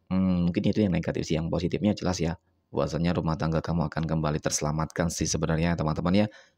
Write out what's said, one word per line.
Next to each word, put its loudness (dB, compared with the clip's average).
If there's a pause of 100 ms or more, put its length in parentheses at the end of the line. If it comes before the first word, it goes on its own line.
(120)
hmm, 2
mungkin 0
itu 2
yang 2
negatif -2
sih, 0
yang -2
positifnya 0
jelas -2
ya, -2 (400)
bahwasanya 0
rumah 0
tangga 0
kamu 0
akan -4
kembali 0
terselamatkan -2
sih -4
sebenarnya, 0
teman-teman, 2
ya, - (300)